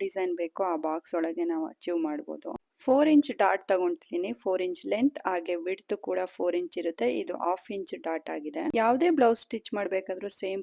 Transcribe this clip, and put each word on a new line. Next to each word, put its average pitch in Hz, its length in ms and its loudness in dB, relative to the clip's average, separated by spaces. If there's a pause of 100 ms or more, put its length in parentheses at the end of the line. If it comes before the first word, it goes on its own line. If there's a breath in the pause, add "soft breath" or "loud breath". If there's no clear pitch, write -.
ಡಿಸೈನ್ 190 320 -2 (100)
ಬೇಕೋ 165 180 -4 (120)
ಆ - 20 2 (140)
ಬಾಕ್ಸ್ 160 280 -4
ಒಳಗೆ 165 260 -2 (100)
ನಾವು 160 180 -2
ಅಚೀವ್ - 340 -4
ಮಾಡ್ಬೋದು. 151 440 -8 (340)
ಫೋರ್ 277 280 6
ಇಂಚ್ 294 180 8 (120)
ಡಾರ್ಟ್ 190 300 4
ತಗೊಂತಿದ್ದೀನಿ. 180 580 0 (120)
ಫೋರ್ 185 240 0
ಇಂಚ್ 180 160 -6 (100)
ಲೆಂತ್, 247 360 2
ಹಾಗೆ 180 260 0 (120)
ವಿಡ್ತ್ 190 300 -4 (120)
ಕೂಡ 185 120 0 (140)
ಫೋರ್ 175 260 0
ಇಂಚ್ 180 220 -6
ಇರುತ್ತೆ. 170 260 -2 (140)
ಇದು 180 120 -6 (100)
ಹಾಫ್ 180 320 -2
ಇಂಚ್ - 180 -8 (120)
ಡಾರ್ಟ್ 160 300 -4
ಆಗಿದೆ. 151 280 -6 (160)
ಯಾವ್ದೇ 254 380 4
ಬ್ಲೌಸ್ 233 280 4
ಸ್ಟಿಚ್ - 320 -8
ಮಾಡ್ಬೇಕಾದ್ರೂ 190 520 -4 (120)
ಸೇಮ್ 190 220 -4